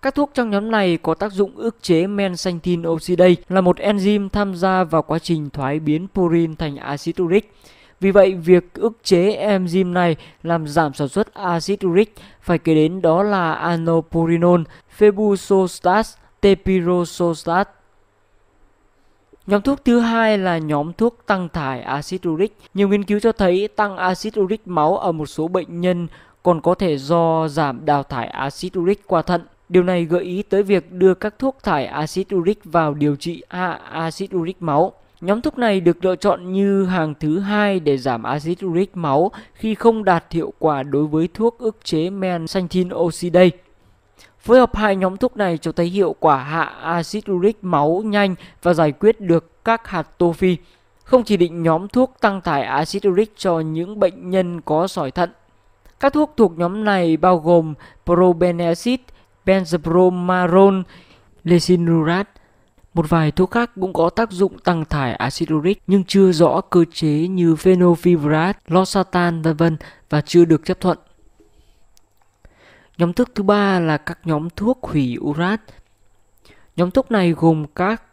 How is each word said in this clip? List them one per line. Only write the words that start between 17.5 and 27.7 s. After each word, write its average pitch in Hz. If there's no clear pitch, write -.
Nhóm 202
thuốc 277
thứ 240
hai 226
là 180
nhóm 151
thuốc 233
tăng 185
thải 135
acid 151
uric. 170
Nhiều 196
nghiên 202
cứu 208
cho 226
thấy 196
tăng 208
acid 185
uric 196
máu 170
ở 180
một 156
số 160
bệnh 170
nhân 175
còn 170
có 175
thể 165
do 160
giảm 143